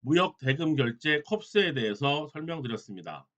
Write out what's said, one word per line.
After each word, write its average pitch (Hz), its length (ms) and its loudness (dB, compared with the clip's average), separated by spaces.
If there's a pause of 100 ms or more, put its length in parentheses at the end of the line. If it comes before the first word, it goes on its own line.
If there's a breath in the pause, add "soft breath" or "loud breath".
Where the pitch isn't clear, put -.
무역 175 380 2
대금 151 380 0
결제 143 500 0
컵스에 208 480 0
대해서 139 540 -2
설명드렸습니다. 113 960 -10 (120)